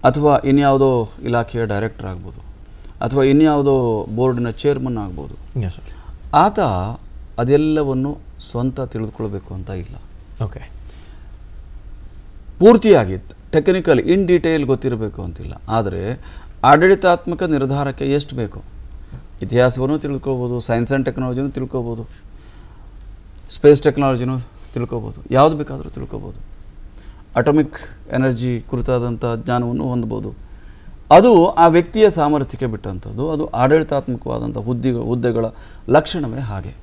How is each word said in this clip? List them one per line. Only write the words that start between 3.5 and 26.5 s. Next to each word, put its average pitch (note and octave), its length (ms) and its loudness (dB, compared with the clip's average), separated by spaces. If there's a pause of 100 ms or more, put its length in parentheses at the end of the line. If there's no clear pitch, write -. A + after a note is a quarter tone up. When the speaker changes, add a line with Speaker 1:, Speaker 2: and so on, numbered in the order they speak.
Speaker 1:
ಬೋರ್ಡ್‌ನ A#2+ 340 0
ಚೇರ್ಮನ್ B2+ 480 -2
ಆಗ್ಬೋದು. F2+ 640 -10
Speaker 2:
Yes, F#2+ 120 -4
sir. - 120 -16 (500)
Speaker 1:
ಆತ G3 260 4 (800)
ಅದೆಲ್ಲವನ್ನು C#3+ 800 0 (220)
ಸ್ವಂತ B2+ 420 -4
ತಿಳಿದುಕೊಳ್ಬೇಕು A2 720 -8
ಅಂತ F#2 160 -10
ಇಲ್ಲ. F#2 260 -10 (500)
Speaker 2:
ಓಕೆ. - 260 -12 (1900)
Speaker 1:
ಪೂರ್ತಿಯಾಗಿ F#3 540 6 (380)
technical D#3+ 500 2
in F3+ 260 2
detail E3 380 2
ಗೊತ್ತಿರಬೇಕು A#2+ 580 -4
ಅಂತಿಲ್ಲ, - 300 -12 (160)
ಆದರೆ G2+ 520 -4 (420)
ಆಡಳಿತಾತ್ಮಕ F3 800 4
ನಿರ್ಧಾರಕ್ಕೆ C#3 640 -2
ಎಷ್ಟು C#3+ 300 -2
ಬೇಕು, A2+ 280 -8 (800)
ಇತಿಹಾಸವನ್ನು B2+ 580 2
ತಿಳ್ಕೊಳ್ಬೋದು, B2+ 600 -4
science A#2 360 -2
and C3+ 100 0
ಟೆಕ್ನಾಲಜಿನೂ C3 440 -4
ತಿಳ್ಕೊಬೋದು, A#2+ 580 -8 (1400)
ಸ್ಪೇಸ್ C#3+ 320 6
ಟೆಕ್ನಾಲಜಿನೂ C3 580 0 (340)
ತಿಳ್ಕೊಬೋದು, A#2 600 -8
ಯಾವ್ದು D3+ 240 6
ಬೇಕಾದರೂ C#3 320 -10
ತಿಳ್ಕೊಬೋದು, - 600 -14 (840)